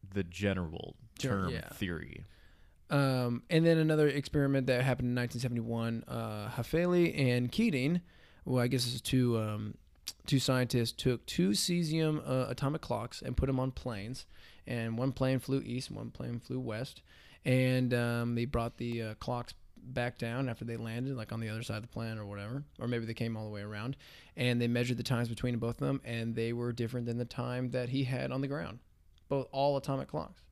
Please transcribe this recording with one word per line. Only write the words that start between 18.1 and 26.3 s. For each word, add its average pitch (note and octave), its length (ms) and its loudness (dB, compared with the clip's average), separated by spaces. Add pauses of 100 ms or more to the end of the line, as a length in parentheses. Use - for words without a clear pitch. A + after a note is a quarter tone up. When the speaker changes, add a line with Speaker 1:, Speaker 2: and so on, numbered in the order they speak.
Speaker 2:
they A#2 80 2
brought A#2 320 -2
the, A#2 260 -4
uh, G#2+ 120 -6
clocks A#2+ 400 -6 (220)
back B2 400 -4
down B2 320 -2
after A#2+ 160 -6
they A#2 120 -6
landed, A#2 400 -4
like, A2 160 -8
on A2+ 80 -4
the A2+ 80 -4
other A2 160 -4
side A2 140 -4
of G#2 40 -6
the A#2+ 60 -12
planet A2+ 300 -6
or G#2 80 -8
whatever, G2+ 360 -6 (160)
or B2 80 -4
maybe A#2+ 180 0
they A2+ 100 -6
came A#2 220 -2
all G#2+ 80 -6
the G#2+ 60 -8
way G#2 120 -6
around, G#2+ 340 -6 (400)
and B2 240 2
they A#2+ 80 4
measured A#2+ 280 2
the A#2+ 60 -4
times A#2+ 260 2
between A#2+ 300 -2
both A#2 220 -2
of C#3 80 0
them, C#3 160 0
and A#2 320 -4